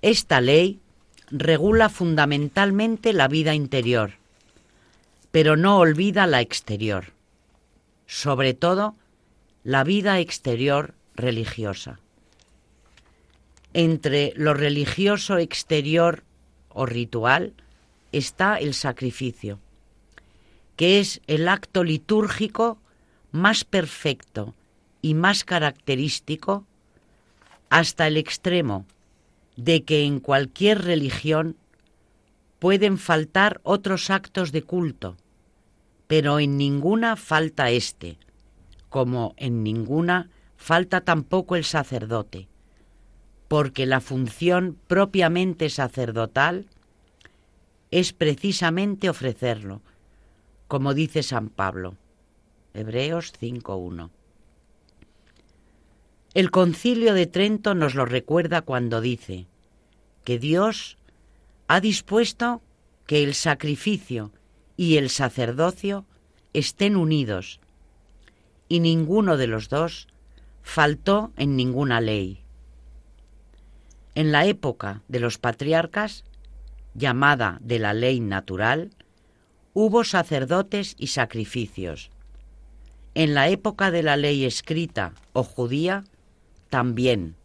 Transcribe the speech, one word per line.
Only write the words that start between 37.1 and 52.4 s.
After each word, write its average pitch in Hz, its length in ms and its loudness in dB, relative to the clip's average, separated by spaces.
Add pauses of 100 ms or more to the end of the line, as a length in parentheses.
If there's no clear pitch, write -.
falta 156 540 0
este, 87 480 -4 (720)
como 123 480 -4
en 120 240 -4
ninguna 151 640 -2 (300)
falta 180 420 0
tampoco 180 560 -2
el 160 80 -2
sacerdote, 113 840 -6 (1000)
porque 135 380 0
la 131 140 2
función 165 840 -2
propiamente 180 840 0
sacerdotal 131 960 -2 (1200)
es 175 220 0
precisamente 185 960 -2
ofrecerlo, 110 720 -6 (840)
como 139 260 -2
dice 151 280 -2
San 110 260 -4
Pablo, 92 480 -6 (800)